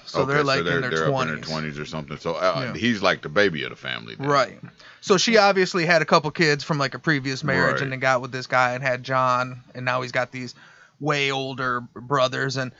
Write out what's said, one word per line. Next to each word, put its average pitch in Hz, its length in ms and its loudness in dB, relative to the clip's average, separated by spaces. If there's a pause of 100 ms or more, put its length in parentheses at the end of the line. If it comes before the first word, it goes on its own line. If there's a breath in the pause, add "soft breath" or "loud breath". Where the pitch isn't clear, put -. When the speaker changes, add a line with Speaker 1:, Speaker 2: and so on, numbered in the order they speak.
Speaker 1:
So 85 160 -2
Speaker 2:
Okay, 131 100 0
Speaker 1:
they're, 147 80 4
Speaker 2:
so 143 60 2
Speaker 1:
like, 85 180 2
Speaker 2:
they're, 85 120 2
Speaker 1:
in 85 40 2
their 82 120 -4
Speaker 2:
they're 78 220 2
up 127 80 0
in 80 60 0
their 78 80 -4
Speaker 1:
twenties. 62 140 -12
Speaker 2:
twenties 78 280 -6
or 76 60 -8
something. 76 320 -8
So, 82 200 -4
uh, 82 360 0
Speaker 1:
Yeah. 78 80 -8
Speaker 2:
he's, 110 220 0
like, 90 180 2
the - 80 -10
baby 80 360 2
of 60 60 -6
the 60 60 -14
family 58 380 -10
then. 139 120 -8
Speaker 1:
Right. 123 320 0 (440 loud breath)
So 190 160 4
she 226 180 4
obviously 190 480 4
had 165 160 4
a 156 60 0
couple 156 240 4
kids 147 340 2
from, 156 140 -2
like, 135 160 -2
a 123 40 -12
previous 135 460 -2
marriage 135 300 2
Speaker 2:
Right. 131 80 -2
Speaker 1:
and 135 100 -4
then 131 80 -8
got 131 220 2
with 127 100 -10
this 127 140 -8
guy 127 260 4
and 127 100 -6
had 127 200 -2
John, 127 580 0 (140)
and 127 100 -10
now 127 160 0
he's 123 120 -8
got 127 200 -2
these 127 220 -10 (440 soft breath)
way 143 320 0
older 131 520 -4 (120)
brothers. 131 600 0
And, 127 240 -4